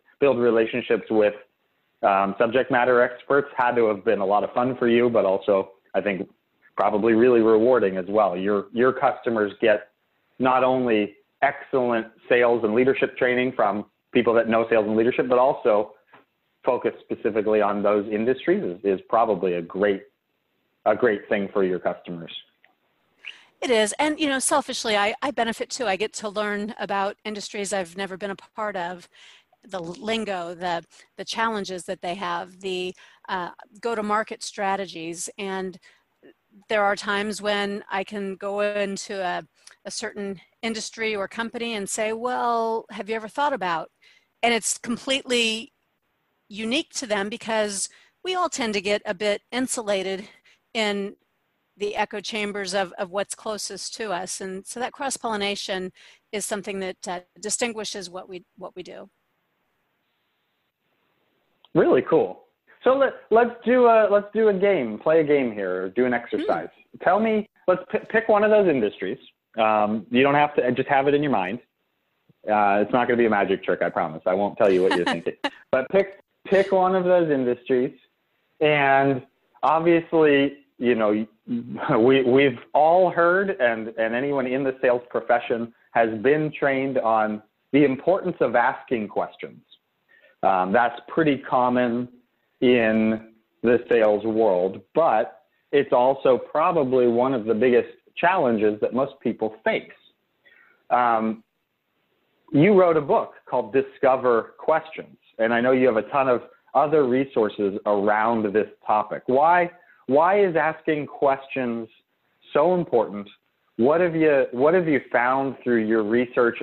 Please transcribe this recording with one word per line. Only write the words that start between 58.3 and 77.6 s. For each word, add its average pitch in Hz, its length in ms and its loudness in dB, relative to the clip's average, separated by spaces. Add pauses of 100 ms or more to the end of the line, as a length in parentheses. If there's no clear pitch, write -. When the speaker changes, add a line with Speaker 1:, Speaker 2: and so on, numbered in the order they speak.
Speaker 2:
what - 180 -16
we 180 80 -14
do. 190 260 -18 (2750)
Speaker 1:
Really 175 280 4
cool. 110 420 -2 (380)
So 247 120 4
let, 269 180 2 (180)
let's 233 200 4 (140)
do 247 220 4
a, 220 240 6
let's 202 220 2
do 220 160 2
a 202 60 4
game, 175 440 0
play 160 220 4
a 156 40 2
game 139 280 2
here, 92 320 -4
or 95 60 -6
do 123 160 0
an 123 80 0
exercise. 120 540 -4 (240)
Speaker 2:
Hmm. - 120 -18
Speaker 1:
Tell 190 160 4
me, 220 280 0 (200)
let's 180 140 2 (100)
p-, 214 60 -2 (100)
pick 220 200 0
one 208 140 4
of 208 80 2
those 208 180 6
industries. 110 500 -2 (380)
Um, 107 540 2
you 123 120 4
don't 139 120 4
have 147 220 2
to, 127 160 0
just 127 160 -4
have 139 180 2
it 147 80 4
in 147 80 2
your 147 100 0
mind. 98 280 -2 (880)
Uh, 104 340 2
it's 104 100 -2
not 120 140 2
gonna 120 120 2
be 120 80 4
a 110 40 2
magic 98 320 0
trick, 90 200 -2
I 87 80 -2
promise. 82 360 -4
I 92 80 2
won't 98 220 -2
tell 104 160 4
you 92 100 4
what 92 140 2
you're 87 80 -2
thinking. - 340 -4
Speaker 2:
<laughs> - 60 -8 (260)
Speaker 1:
But 131 200 0
pick, 190 280 0 (320)
pick 190 220 2
one 185 220 2
of 185 100 0
those 175 260 2
industries, 127 640 0 (640)